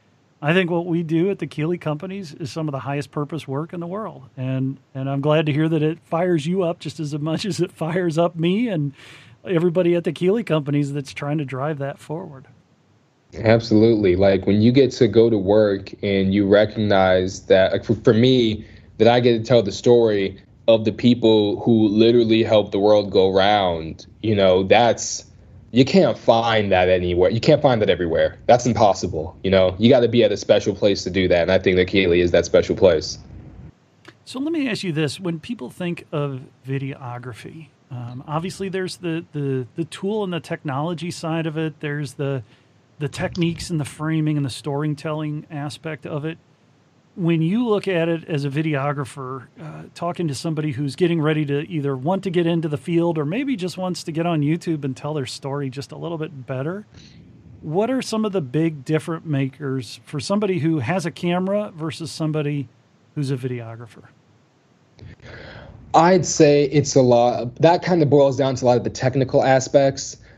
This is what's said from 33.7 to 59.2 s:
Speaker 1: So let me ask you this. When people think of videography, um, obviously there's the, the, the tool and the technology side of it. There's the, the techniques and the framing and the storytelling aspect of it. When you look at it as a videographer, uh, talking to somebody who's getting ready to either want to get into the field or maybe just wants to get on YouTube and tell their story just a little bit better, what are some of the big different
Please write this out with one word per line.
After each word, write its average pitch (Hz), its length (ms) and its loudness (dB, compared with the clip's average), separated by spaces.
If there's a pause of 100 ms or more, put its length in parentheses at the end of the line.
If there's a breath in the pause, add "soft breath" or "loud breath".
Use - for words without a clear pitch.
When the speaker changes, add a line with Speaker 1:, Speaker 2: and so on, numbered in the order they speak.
Speaker 1:
So - 140 -12
let 302 140 -2
me 277 180 -2
ask 196 140 -4
you 180 80 -2
this. 147 260 -2
When 170 220 -6
people 220 300 -10
think 175 420 -8
of 143 300 -4 (220)
videography, 135 1080 -10 (200)
um, 123 360 -12
obviously 165 420 -6
there's 185 300 -6
the, 170 340 -6
the, 135 420 -4
the 165 100 -6
tool 208 380 -6
and 185 100 -4
the 165 60 -4
technology 156 720 -6
side 160 360 -6
of 160 120 -6
it. 156 220 -6
There's 147 340 -8
the, 139 300 -6 (560 soft breath)
the 143 80 -4
techniques 170 600 -4
and 165 120 -4
the 139 40 -4
framing 156 520 -2
and 143 100 -2
the 120 40 -6
storytelling 151 1000 -6
aspect 151 560 -12
of 147 180 -8
it. 160 140 -10 (800)
When 165 260 0
you 220 260 0
look 208 180 0
at 170 220 0
it 165 160 -4
as 143 200 -4
a 143 60 -4
videographer, 139 960 -4 (160)
uh, 156 220 -16 (100)
talking 175 320 -4
to 143 80 -2
somebody 156 380 -4
who's 135 240 -6
getting 170 240 2
ready 156 240 0
to 143 160 -2 (100)
either 139 260 -4
want 180 280 -2
to 196 60 -2
get 170 140 0
into 165 220 0
the 147 100 -2
field 170 420 -2
or 151 60 -2
maybe 254 300 -4
just 180 240 -6
wants 185 260 -6
to 175 60 -8
get 165 160 -4
on 165 140 0
YouTube 156 440 -2
and 131 120 -6
tell 151 180 -8
their 139 120 -4
story 139 440 -8
just 131 220 -12
a 156 40 -16
little 160 220 -10
bit 147 260 -12
better, 151 420 -8 (760 soft breath)
what 180 260 -2
are 262 140 -2
some 220 220 -4
of 214 80 -2
the 190 80 -2
big 151 440 -4
different 160 420 -4